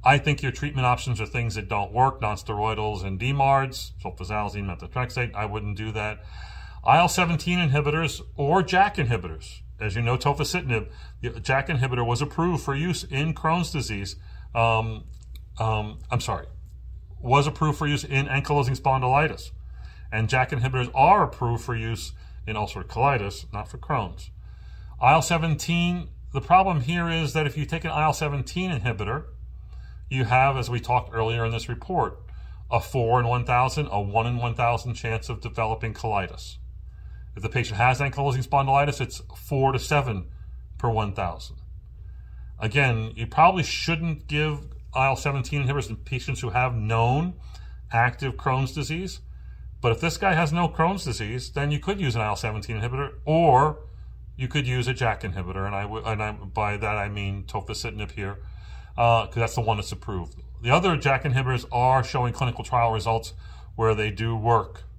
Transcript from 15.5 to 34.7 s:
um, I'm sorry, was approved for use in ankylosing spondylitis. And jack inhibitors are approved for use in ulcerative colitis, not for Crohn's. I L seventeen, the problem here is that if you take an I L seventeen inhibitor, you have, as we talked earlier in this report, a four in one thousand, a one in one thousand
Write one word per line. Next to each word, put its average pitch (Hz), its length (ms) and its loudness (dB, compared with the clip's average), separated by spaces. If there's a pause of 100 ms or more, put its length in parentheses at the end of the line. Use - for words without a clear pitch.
um, 110 400 0 (100)
I'm 120 100 0
sorry, - 260 -4 (720)
was 139 260 6
approved 151 320 2
for 156 80 0
use 147 160 2
in 139 240 0
ankylosing 135 500 2
spondylitis. 131 760 2 (580)
And 110 180 2
jack 127 220 2
inhibitors 127 420 0
are 170 300 8
approved 120 400 0
for 120 140 -4
use 113 360 -4 (320)
in 107 120 -4
ulcerative 101 320 -6
colitis, 113 640 0
not 104 160 -8
for 120 100 -14
Crohn's. 110 540 -6 (680)
I 127 120 10
L 160 100 8
seventeen, 170 840 2 (240)
the 135 80 0
problem 180 400 6
here 170 280 0
is 165 260 0
that 156 120 2
if - 100 -4
you 151 80 -2
take 165 200 -4
an 160 80 -2
I 151 100 2
L 156 100 4
seventeen 143 600 -2
inhibitor, 120 540 -2 (840)
you 131 140 2
have, 131 340 6
as 117 100 -2
we 120 100 -2
talked 120 360 0
earlier 113 320 0
in 113 60 0
this 113 160 -4
report, 120 500 -2 (520)
a 120 100 4
four 123 380 2
in 120 80 4
one 120 180 2
thousand, 131 460 2
a 101 100 0
one 104 260 2
in 123 100 0
one 120 180 -2
thousand 120 400 0